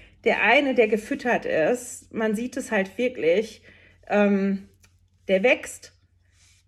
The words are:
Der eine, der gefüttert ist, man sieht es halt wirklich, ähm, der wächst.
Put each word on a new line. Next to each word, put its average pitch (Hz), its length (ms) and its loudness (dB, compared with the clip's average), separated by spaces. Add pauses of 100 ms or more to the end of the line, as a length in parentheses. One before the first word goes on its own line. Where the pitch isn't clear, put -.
(240)
Der - 180 0
eine, 262 320 2
der 220 140 4
gefüttert 226 580 -2
ist, - 680 -2
man 220 220 -2
sieht 247 220 -8
es 247 140 -8
halt 196 260 -2
wirklich, 208 640 0 (460)
ähm, 196 600 0 (600)
der 190 160 2
wächst. - 500 -2 (760)